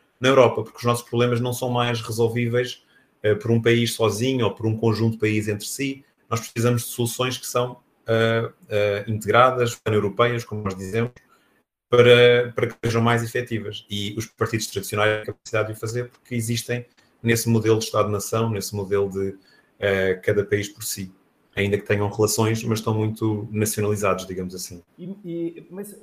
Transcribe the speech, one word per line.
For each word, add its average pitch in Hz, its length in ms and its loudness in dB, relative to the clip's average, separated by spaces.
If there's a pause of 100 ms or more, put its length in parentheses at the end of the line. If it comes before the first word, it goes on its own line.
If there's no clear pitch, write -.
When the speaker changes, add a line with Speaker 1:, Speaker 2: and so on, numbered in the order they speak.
(200)
Speaker 1:
na 127 80 0
Europa, 127 340 6
porque - 160 -12
os - 60 -14
nossos 117 260 -2
problemas 120 320 0
não 123 100 -2
são 123 180 -4
mais 120 320 0
resolvíveis, 117 840 -2 (400)
eh, 107 100 4
por 104 160 -2
um 117 100 6
país 117 340 2
sozinho 117 520 0
ou 101 80 0
por 110 140 -4
um 110 100 0
conjunto 113 360 2
de - 40 -8
países 107 320 0
entre 104 160 -6
si. 139 400 -6 (240)
Nós 117 120 -2
precisamos 120 420 -2
de - 60 -10
soluções 127 480 -4
que - 100 -12
são, 123 320 -4 (260)
eh, 113 460 0 (180)
eh, 104 380 0
integradas, 117 680 2
pan-europeias, 110 720 0
como 107 160 -8
nós 98 140 -6
dizemos, 101 380 -4 (760)
para, 120 640 6
para 120 120 0
que - 80 -8 (100)
sejam 117 160 2
mais 117 220 4
efetivas. 113 640 -6
E 101 260 -6
os 104 120 -6
partidos - 400 -4
tradicionais 104 440 -2
têm 107 100 -2
a 107 40 -16
capacidade 107 420 -4
de 107 60 -8
o - 20 -10
fazer 120 340 -6
porque - 260 -14
existem 117 500 -4 (360)
nesse 117 280 2
modelo 110 300 4
de 110 60 -4
Estado-nação, 107 640 0
nesse 104 260 -6
modelo 98 340 -2
de, 95 260 -6 (440)
eh, 95 360 2
cada 101 300 2
país 104 240 -2
por - 140 -16
si. 95 280 -8 (420)
Ainda 101 240 2
que - 80 -8
tenham 104 240 0
relações, 110 540 0
mas 113 160 -2
estão 113 140 -2
muito 107 580 -2
nacionalizados, 104 760 -2
digamos 92 300 -8
assim. 87 260 -14 (160)
Speaker 2:
E, 185 280 -14
e, 170 440 -8
mas 202 340 -14